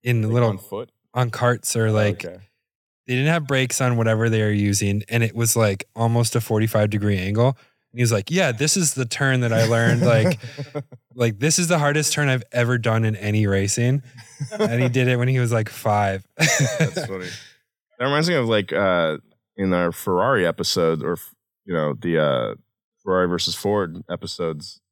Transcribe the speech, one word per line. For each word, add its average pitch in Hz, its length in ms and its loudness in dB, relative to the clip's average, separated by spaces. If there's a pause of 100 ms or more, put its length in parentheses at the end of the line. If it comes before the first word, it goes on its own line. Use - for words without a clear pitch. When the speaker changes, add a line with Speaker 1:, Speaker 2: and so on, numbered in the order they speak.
Speaker 1:
in 120 200 2
Speaker 2:
Like, 110 80 0
Speaker 1:
little 117 180 4
Speaker 2:
on 95 100 -2
foot? 110 320 -12 (240)
Speaker 1:
on 123 160 0
carts - 440 0
or, 113 160 2
like, 104 320 0
Speaker 2:
Okay. 90 140 -12 (720)
Speaker 1:
they 127 80 -2
didn't 139 160 2
have 160 160 0
brakes 131 340 0
on 123 160 2
whatever 113 320 2
they 110 140 2
were 107 80 0
using, 101 580 0
and 117 140 0
it 110 120 -2
was, 117 200 0
like, 104 300 0 (100)
almost 117 400 0
a 117 60 2
forty-five 107 500 0
degree 104 260 0
angle. 110 400 0 (360)
And 120 60 -10
he 123 40 2
was 113 80 2
like, 101 180 -2
"Yeah, 170 220 2
this 135 240 0
is 170 200 0
the 127 100 -2
turn 131 340 0
that 117 140 0
I 113 120 4
learned. 117 360 2
Like, 117 360 4 (380)
Speaker 2:
<laughs> - 400 -14
Speaker 1:
like, 117 240 0
this 151 180 2
is 175 120 0
the 170 100 2
hardest 147 320 2
turn 147 160 0
I've 127 240 0
ever 123 260 2
done 113 280 0
in 110 100 0
any 107 320 0
racing." 117 560 0 (480)
And 185 320 0
he 123 60 2
did 123 180 2
it 127 80 2
when 123 140 0
he 131 100 2
was, 120 140 0
like, 110 160 0
five. 101 600 -2
<laughs> - 60 -20
Speaker 2:
That's 147 680 0
funny. 95 200 -10 (720)
That 123 80 -4
reminds 151 240 0
me 170 60 0
of, 120 140 0
like, 104 240 0
uh, 87 440 2 (380)
in 95 180 0
our 87 200 0
Ferrari 98 520 0
episode, 82 560 0
or, 85 160 -4 (480)
you 92 80 -8
know, 76 200 -2
the, 82 280 -2
uh, 62 340 0 (480)
Ferrari 92 260 0
versus 87 260 -4
Ford 95 560 -4
episodes 85 680 -8 (100)